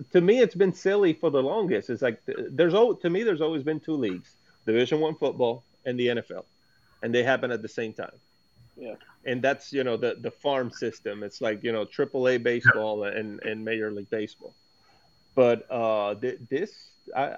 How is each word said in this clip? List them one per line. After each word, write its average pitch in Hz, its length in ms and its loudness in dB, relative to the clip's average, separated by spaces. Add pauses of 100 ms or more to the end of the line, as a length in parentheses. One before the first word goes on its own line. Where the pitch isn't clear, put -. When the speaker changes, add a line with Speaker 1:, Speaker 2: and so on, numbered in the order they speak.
(140)
Speaker 1:
to 180 80 8
me, 208 180 6
it's 220 160 4
been 190 180 4
silly 196 400 2
for 160 160 0
the 135 140 2
longest. 147 460 0
It's 113 120 -4
like, 120 240 -2
th-, - 120 -6 (120)
there's 160 240 4
al-, 220 220 6
to 170 140 -2
me, 190 140 0
there's 180 180 0
always 156 200 -2
been 156 180 -2
two 156 160 -4
leagues: 101 400 -4 (300)
Division 123 340 2
One 160 160 -2
football 127 480 -2 (220)
and 123 140 -4
the 120 100 2
N 120 80 0
F - 140 -8
L, 90 140 -14 (580)
and 117 100 -2
they 120 100 4
happen 123 280 2
at 110 100 -4
the 110 60 -10
same 110 260 -8
time. - 220 -12 (600)
Speaker 2:
Yeah. 113 180 -14 (300)
Speaker 1:
And 123 160 -4
that's, 135 320 -2
you 135 100 0
know, 117 140 -2
the, 117 240 -2
the - 100 -6
farm 131 400 -2
system. 104 520 -8
It's - 180 -12
like, 110 220 -2
you 117 100 -2
know, 107 120 -2
Triple 131 440 0
A 127 80 4
baseball 113 680 2
and, 104 400 -8
and 110 220 -6
Major 110 260 -4
League 101 180 -10
Baseball. - 440 -8 (840)
But, 120 340 4
uh, 107 460 0
th-, 123 240 -6 (100)
this, 165 400 -8 (260)
I, 135 80 0 (140)